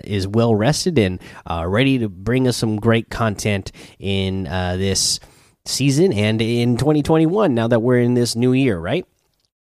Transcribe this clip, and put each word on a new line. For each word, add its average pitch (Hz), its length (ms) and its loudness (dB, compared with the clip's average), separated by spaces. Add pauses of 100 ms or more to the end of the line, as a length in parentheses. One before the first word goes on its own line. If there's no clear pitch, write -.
is 95 240 -4
well 113 260 2
rested 143 420 0
and, 92 220 2 (260)
uh, 85 220 -6
ready 131 320 2
to 110 100 -2
bring 110 380 -2
us 123 100 0
some 110 200 -2
great 113 340 0
content 104 600 -2 (260)
in, 95 480 -2
uh, 90 300 -4
this 95 420 -2 (460)
season 143 480 2
and 107 280 0
in 120 360 0
twenty 147 260 2
twenty-one, 160 540 2
now 113 100 0
that 117 140 2
we're 123 180 2
in 120 160 2
this 120 220 0
new 123 160 2
year, 127 260 2
right? 113 260 -4 (560)